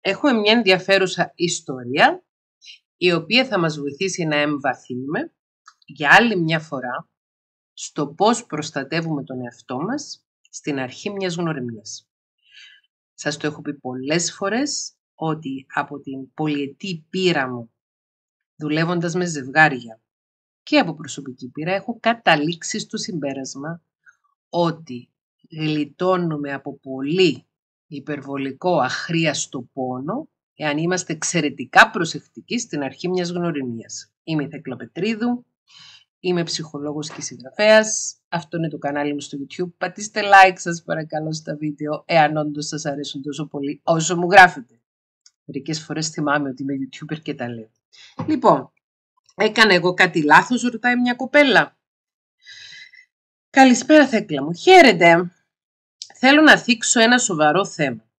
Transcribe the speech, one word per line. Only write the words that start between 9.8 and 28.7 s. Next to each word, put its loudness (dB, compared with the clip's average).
μας -8
στην -8
αρχή -8
μιας -6
γνωριμίας. -8
Σας -8
το -6
έχω -6
πει -8
πολλές -6
φορές -6
ότι -8
από -6
την -14
πολυετή -6
πείρα 0
μου, -10
δουλεύοντας -2
με -2
ζευγάρια 0
και 0
από 0
προσωπική -14
πείρα, -6
έχω -6
καταλήξει 0
στο -12
συμπέρασμα -8
ότι -4
γλιτώνουμε -2
από -12
πολύ 0
υπερβολικό, -4